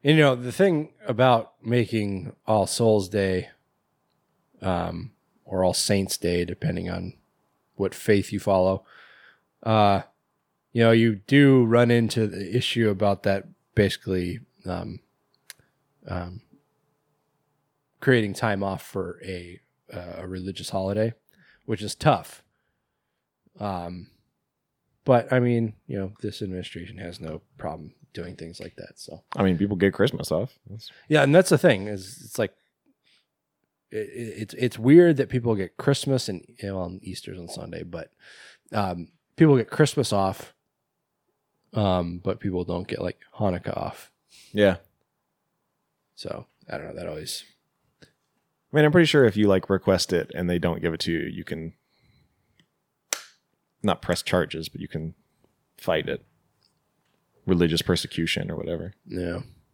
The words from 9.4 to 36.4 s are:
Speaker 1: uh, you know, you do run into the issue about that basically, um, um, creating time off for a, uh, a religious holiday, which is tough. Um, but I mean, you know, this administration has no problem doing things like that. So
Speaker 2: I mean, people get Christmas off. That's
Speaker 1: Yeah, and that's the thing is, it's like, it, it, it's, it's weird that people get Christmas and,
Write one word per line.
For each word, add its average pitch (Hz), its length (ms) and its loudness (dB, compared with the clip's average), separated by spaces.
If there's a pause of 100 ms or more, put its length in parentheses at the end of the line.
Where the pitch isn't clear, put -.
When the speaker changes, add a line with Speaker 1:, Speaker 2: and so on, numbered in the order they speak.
Speaker 1:
uh, 104 380 4 (720)
you 117 100 4
know, 113 80 8
you 113 240 4
do 135 500 6
run 120 240 4
into 117 380 2
the 98 280 -8
issue 117 340 0
about 101 340 0
that 98 220 0 (300)
basically, 92 640 0 (260)
um, 90 340 -8 (1080)
um, 90 340 -10 (1600)
creating 110 340 2
time 101 300 -2
off 95 180 -4
for 90 420 -10
a, 90 380 -12 (320)
uh, 90 240 -14
a 92 100 -12
religious 92 440 -10
holiday, 101 420 -2 (520)
which 98 160 -6
is 104 140 -8
tough. - 480 -2 (1160)
Um, 90 480 -8 (1000)
but 120 260 4
I 127 80 4
mean, 117 360 0 (120)
you 131 100 -8
know, 95 140 -6 (100)
this 104 200 -8
administration 90 560 -10
has 90 240 -14
no 78 200 -12 (160)
problem 78 360 -12 (200)
doing 85 220 -12
things 82 240 -16
like - 160 -16
that. - 240 -20
So - 240 -20 (120)
Speaker 2:
I - 80 0
mean, 92 140 2
people 101 200 0
get 95 160 4
Christmas - 380 -2
off. 98 280 -4 (100)
That's 104 220 -18 (160)
Speaker 1:
Yeah, 147 160 4
and 139 100 4
that's 185 160 6
the 165 80 6
thing 107 300 2
is, 104 380 -12
it's - 120 -12
like, - 160 -2 (1400)
it, 107 200 -10
it, 110 320 -12
it's, 107 140 -12
it's 123 240 -4
weird 156 380 8
that 127 120 -2
people 117 260 0
get 95 220 -6
Christmas 135 500 0
and, 92 160 -8 (180)